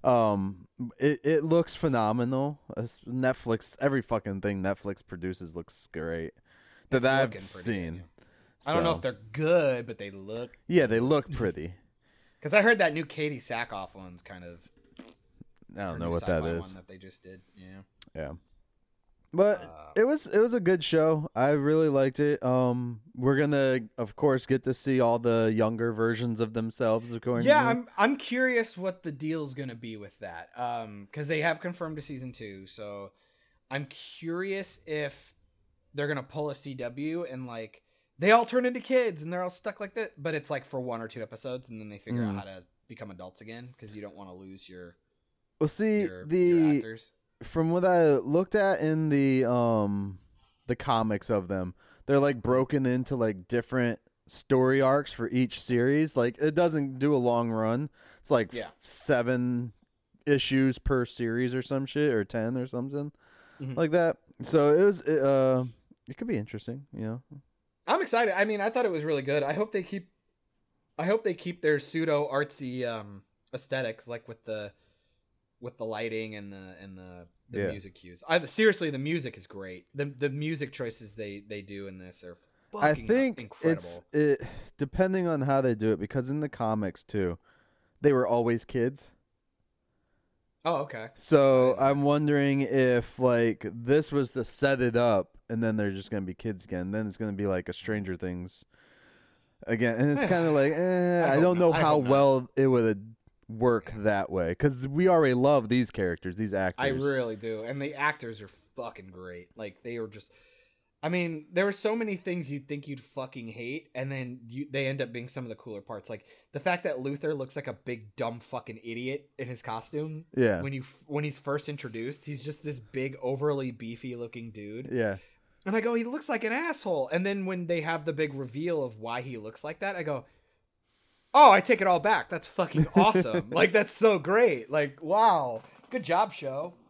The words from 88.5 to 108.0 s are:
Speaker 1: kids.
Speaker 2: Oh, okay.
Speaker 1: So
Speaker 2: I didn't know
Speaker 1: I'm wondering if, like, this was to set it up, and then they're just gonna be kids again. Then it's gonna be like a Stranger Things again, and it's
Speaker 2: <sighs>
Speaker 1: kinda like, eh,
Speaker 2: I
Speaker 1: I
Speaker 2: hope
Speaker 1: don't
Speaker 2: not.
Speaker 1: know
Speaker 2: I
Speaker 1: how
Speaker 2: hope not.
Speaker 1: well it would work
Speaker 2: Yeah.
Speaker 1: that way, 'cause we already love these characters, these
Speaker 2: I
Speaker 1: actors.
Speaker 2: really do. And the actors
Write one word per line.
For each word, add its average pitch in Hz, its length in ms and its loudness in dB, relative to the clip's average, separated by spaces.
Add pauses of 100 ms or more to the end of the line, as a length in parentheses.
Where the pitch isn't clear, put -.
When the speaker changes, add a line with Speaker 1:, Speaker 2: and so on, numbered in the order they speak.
Speaker 1:
kids. 131 440 -2 (1600)
Speaker 2:
Oh, 165 120 0
okay. 117 380 -8
Speaker 1:
So - 240 4
Speaker 2:
I 131 280 8
didn't 127 120 2
know 135 60 4
Speaker 1:
I'm 139 180 4
wondering 143 580 2
if, 127 580 2
like, 117 500 2
this 120 420 0
was 143 200 0
to 117 140 -4
set 139 360 0
it 120 140 2
up, 117 420 4 (120)
and 117 120 -2
then 110 140 2
they're 104 160 0
just 95 180 -8
gonna 98 160 -4
be 92 80 -8
kids 101 300 -8
again. 92 280 -6
Then 110 140 -4
it's 98 120 -8
gonna 107 160 -4
be 101 140 -2
like 90 200 -2
a - 60 -8
Stranger 101 420 -6
Things 90 480 -8 (1040)
again, 113 320 2
and 147 180 4
it's 285 40 0
Speaker 2:
<sighs> 220 80 0
Speaker 1:
kinda 170 220 2
like, 143 220 4
eh, 180 520 2
Speaker 2:
I 170 60 4
Speaker 1:
I - 40 4
Speaker 2:
hope 165 60 4
Speaker 1:
don't 175 180 4
Speaker 2:
not. 180 60 6
Speaker 1:
know 165 80 6
Speaker 2:
I 160 80 2
Speaker 1:
how 151 140 4
Speaker 2:
hope 147 100 2
not. 127 60 2
Speaker 1:
well 135 440 4
it 135 120 4
would 113 480 2 (320)
work 113 480 0
Speaker 2:
Yeah. 104 80 -8
Speaker 1:
that 101 260 2
way, 87 260 0
'cause 135 320 0
we 156 200 2
already 160 260 6
love 127 360 4
these 123 220 2
characters, 90 440 -2
these 104 180 -2
Speaker 2:
I 95 140 0
Speaker 1:
actors. 131 360 -2
Speaker 2:
really 127 320 -2
do. 110 280 -8
And 135 180 -8
the 143 140 -6
actors 135 460 -4